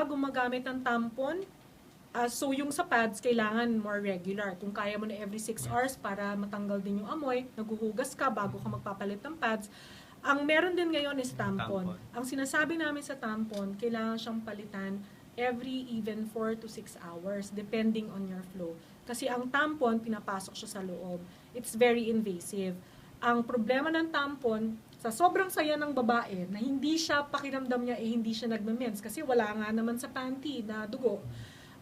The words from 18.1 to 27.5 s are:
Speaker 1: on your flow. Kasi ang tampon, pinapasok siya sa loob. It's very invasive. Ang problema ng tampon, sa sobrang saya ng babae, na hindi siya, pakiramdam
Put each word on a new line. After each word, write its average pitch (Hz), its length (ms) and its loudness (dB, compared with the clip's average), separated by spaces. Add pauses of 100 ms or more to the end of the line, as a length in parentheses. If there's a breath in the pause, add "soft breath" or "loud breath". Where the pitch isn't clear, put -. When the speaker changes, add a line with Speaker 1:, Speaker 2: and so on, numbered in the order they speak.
Speaker 1:
on 196 160 -4
your 185 240 -6
flow. 170 240 -6 (320 loud breath)
Kasi 247 240 -2
ang 247 160 -2
tampon, 277 560 4
pinapasok 208 480 -4
siya - 160 -12
sa 202 160 -8
loob. 180 400 -6 (320 loud breath)
It's 233 240 -6
very 233 320 6
invasive. 196 640 0 (480 loud breath)
Ang 240 240 4
problema 254 400 4
ng 320 240 2
tampon, 240 640 0 (240)
sa 220 160 -2
sobrang 370 320 6
saya 302 320 2
ng 294 160 0
babae, 226 560 2
na 208 80 -4
hindi 277 400 2
siya, 294 240 2
pakiramdam 262 640 0